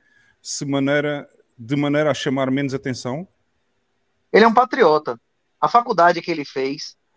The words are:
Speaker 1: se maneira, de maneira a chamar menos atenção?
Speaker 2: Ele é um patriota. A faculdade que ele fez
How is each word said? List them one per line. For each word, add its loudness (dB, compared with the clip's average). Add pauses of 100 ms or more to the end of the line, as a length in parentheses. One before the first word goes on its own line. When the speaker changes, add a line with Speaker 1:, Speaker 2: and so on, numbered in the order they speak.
(420)
Speaker 1:
se -10
maneira, -2 (280)
de -6
maneira 0
a 0
chamar -2
menos -2
atenção? -8 (1040)
Speaker 2:
Ele 6
é 6
um 2
patriota. 2 (420)
A 0
faculdade 2
que -8
ele -6
fez -8 (200)